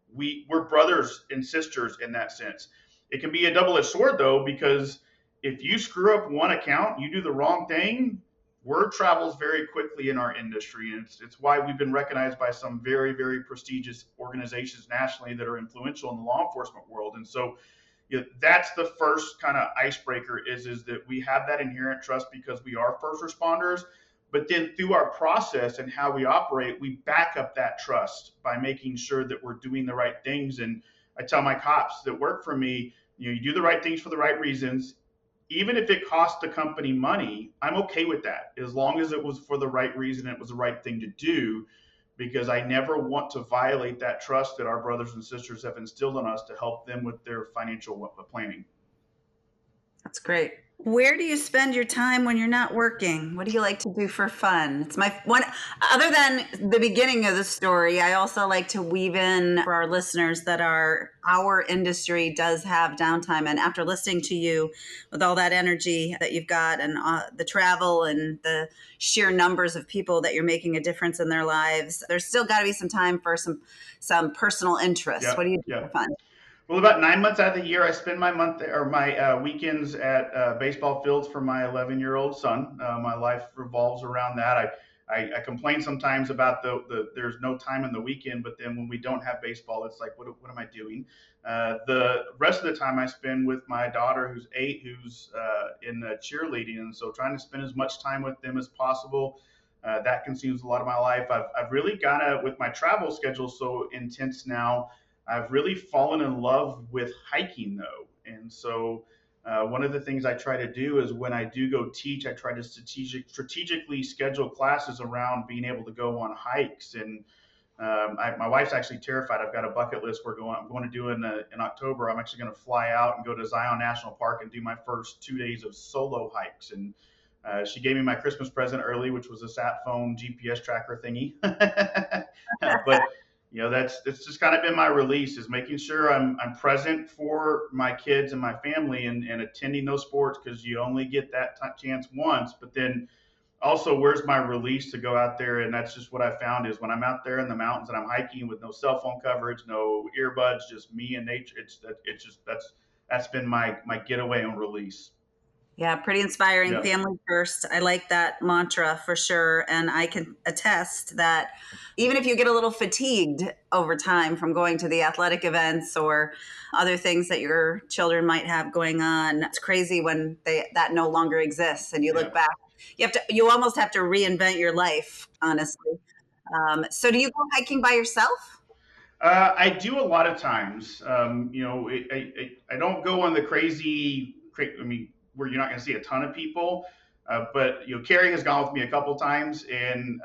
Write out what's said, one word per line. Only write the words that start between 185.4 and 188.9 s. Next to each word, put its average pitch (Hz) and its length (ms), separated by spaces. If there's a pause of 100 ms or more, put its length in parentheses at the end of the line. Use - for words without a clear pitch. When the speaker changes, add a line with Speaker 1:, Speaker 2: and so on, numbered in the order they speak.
Speaker 1:
you're 131 80
not 135 140
gonna 123 100
see 127 140
a 107 60
ton 135 220
of 139 120
people. 170 500 (420)
Uh, 117 280
but, 131 340
you 123 80
know, 120 60
Carrie 180 300
has 156 100
gone 143 220
with 139 100
me 135 80
a 120 40
couple 143 280